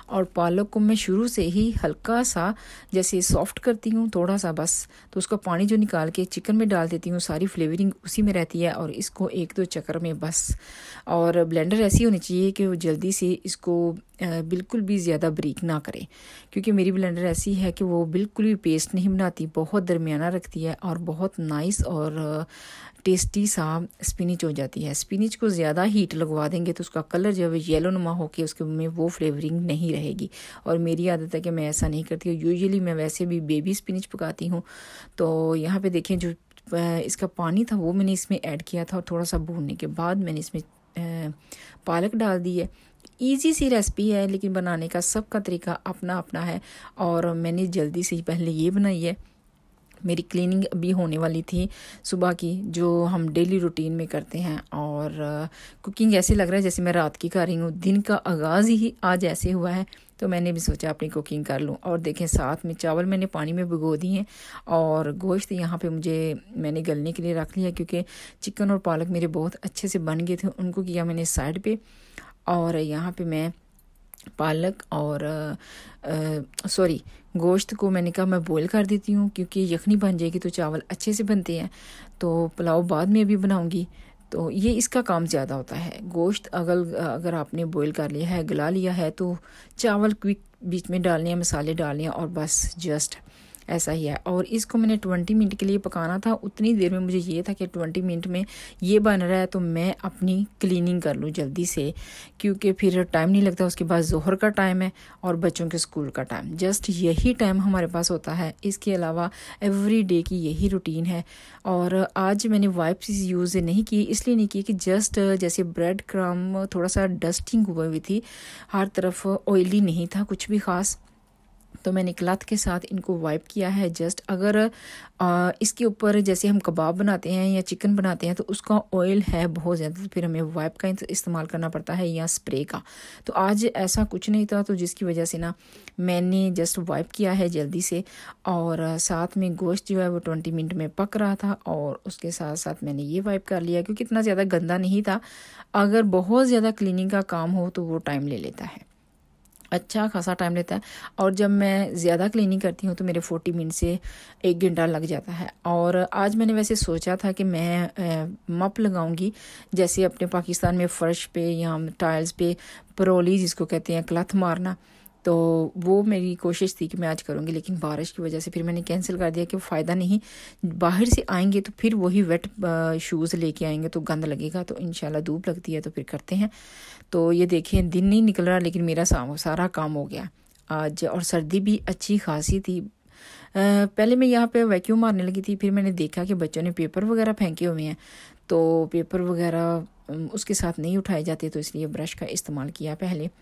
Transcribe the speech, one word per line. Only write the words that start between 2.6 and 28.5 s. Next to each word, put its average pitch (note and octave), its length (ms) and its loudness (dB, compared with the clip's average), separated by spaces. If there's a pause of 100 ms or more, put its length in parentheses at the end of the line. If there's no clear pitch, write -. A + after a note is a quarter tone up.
जैसे F#3 280 2
सॉफ्ट - 360 2
करती A3+ 320 0
हूँ A3+ 240 2
थोड़ा F#3 220 2
सा F#3 160 -2
बस, D#3 360 -2 (240)
तो F#3+ 60 -4
उसका G3+ 180 0
पानी F#3 300 2
जो A3 100 4
निकाल F3 340 2
के F#3 140 0
चिकन G#3+ 320 0
में A3 120 4
डाल E3+ 200 2
देती E3+ 220 -4
हूँ, F3 100 -2
सारी E3+ 260 0
फ्लेवरिंग F3+ 460 0 (120)
उसी - 180 -2
में G#3 100 4
रहती E3+ 280 -2
है। E3+ 120 2
और D#3 180 -6
इसको - 380 -4
एक E3+ 280 -4
दो F#3+ 80 2
चक्कर E3 340 -6
में E3 220 -4
बस, - 360 -2 (520)
और E3+ 360 4
ब्लेंडर E3 360 2
ऐसी G#3 240 6
होनी G#3 140 4
चाहिए F#3 320 0
कि G3 160 0
वो F#3 80 0
जल्दी E3 380 0
से F#3 200 0
इसको, E3+ 600 -2
अ, E3+ 40 -10 (260)
बिल्कुल F3+ 580 -2
भी G3+ 180 0
ज़्यादा E3 320 2
बारीक D#3 340 -4
ना D#3+ 140 0
करें, - 280 -10 (460)
क्योंकि G3+ 200 0
मेरी F#3+ 200 4
ब्लेंडर F3+ 300 0
ऐसी F3+ 320 0
है F#3 180 2
कि - 120 -4
वो E3+ 220 2
बिल्कुल G3+ 400 0
भी G#3+ 80 4
पेस्ट D#3+ 400 0
नहीं F#3 140 2
बनाती, F#3 380 0
बहुत D#3+ 360 0
दरमियाना E3 460 0
रखती F3 340 -4
है D#3+ 200 -2
और E3+ 160 -2
बहुत F3 420 -4
नाइस D#3 380 -2
और, D#3 380 -2
अ, D#3 280 -4 (600)
टेस्टी F#3+ 420 2
सा E3 400 -2 (160)
स्पिनच F3 420 -2
हो D#3 80 0
जाती C#3 300 -6
है। D3 120 -4
स्पिनच G#3+ 400 -2
को A3+ 140 0
ज़्यादा E3+ 340 2
हीट G#3 320 2
लगवा D#3 340 0
देंगे E3+ 240 0
तो - 80 -8
उसका - 200 -6
कलर F#3 320 0
जो F3 180 0
है E3 100 0
येलो D#3+ 300 2
नुमा F3 200 0
होके E3 340 -4
उसके D#3 200 -6